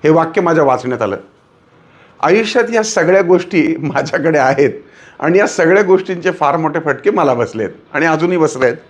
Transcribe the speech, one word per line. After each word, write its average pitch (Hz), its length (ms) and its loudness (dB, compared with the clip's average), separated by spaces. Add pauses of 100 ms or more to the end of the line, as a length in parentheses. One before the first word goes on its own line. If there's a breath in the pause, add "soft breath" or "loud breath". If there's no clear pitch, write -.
हे 151 60 4
वाक्य 165 320 2
माझ्या 165 220 2
वाचण्यात 127 380 -2
आलं. 101 160 -2 (1000 soft breath)
आयुष्यात 220 540 0
या 220 100 0
सगळ्या 190 380 2
गोष्टी 170 560 0
माझ्याकडे 151 640 -2
आहेत 135 320 2 (480 loud breath)
आणि 170 200 2
या 208 80 2
सगळ्या 190 360 2
गोष्टींचे 185 480 0
फार 143 260 -2
मोठे 156 220 -2
फटके 156 300 -2
मला 160 240 0
बसलेत 110 360 -4 (240)
आणि 147 120 -2
अजूनही 165 320 0
बसलेत. 135 380 0 (140)